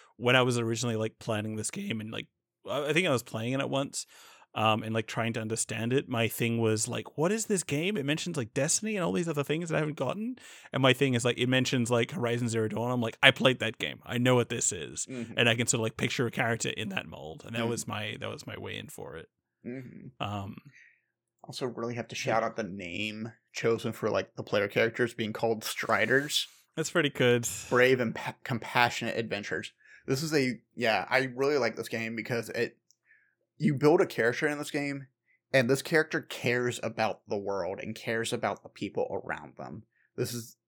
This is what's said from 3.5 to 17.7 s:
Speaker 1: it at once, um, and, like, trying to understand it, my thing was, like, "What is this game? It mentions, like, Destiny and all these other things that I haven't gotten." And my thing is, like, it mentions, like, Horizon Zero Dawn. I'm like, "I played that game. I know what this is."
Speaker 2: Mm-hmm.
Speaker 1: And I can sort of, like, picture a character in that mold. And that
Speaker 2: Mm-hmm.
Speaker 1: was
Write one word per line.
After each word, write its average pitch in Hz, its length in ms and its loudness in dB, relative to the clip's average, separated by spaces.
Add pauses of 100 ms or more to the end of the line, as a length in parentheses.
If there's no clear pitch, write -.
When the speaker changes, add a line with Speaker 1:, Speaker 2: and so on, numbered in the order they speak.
Speaker 1:
it 135 60 0
at 127 100 -2
once, 135 360 -4 (480)
um, 110 280 4
and, 110 120 -2
like, 110 120 0
trying 117 280 -2
to 123 80 -4
understand 113 500 -2
it, 135 160 2
my 117 200 2
thing 113 320 0
was, 110 280 2
like, 117 300 -8
"What 165 140 2
is 220 140 -2
this 196 180 0
game? 170 320 0
It 143 100 -2
mentions, 160 300 -2
like, 120 180 -4
Destiny 208 420 0
and 180 80 0
all 175 80 0
these 180 160 0
other 143 160 0
things 160 260 -2
that 156 60 0
I 156 40 2
haven't 151 160 -2
gotten." 208 400 -2 (360)
And 131 100 0
my 131 120 8
thing 135 200 4
is, 117 100 2
like, 120 140 2
it 123 100 2
mentions, 127 420 2
like, 117 220 2
Horizon 120 360 -2
Zero 110 200 0
Dawn. 110 240 -2
I'm 123 100 0
like, 113 200 -4
"I 139 100 10
played 131 280 4
that 113 180 -2
game. 69 260 -6
I 120 140 -4
know 127 180 6
what 120 140 4
this - 220 0
is." 76 360 -8
Speaker 2:
Mm-hmm. 117 280 -10
Speaker 1:
And 120 120 4
I 110 80 4
can 117 120 -2
sort 120 120 2
of, 110 40 0
like, 110 140 -4
picture 127 280 0
a 110 60 -4
character 117 380 -2
in 104 200 -6
that - 160 -6
mold. 78 400 -12
And 113 100 -8
that 117 100 -2
Speaker 2:
Mm-hmm. - 20 0
Speaker 1:
was 113 200 -4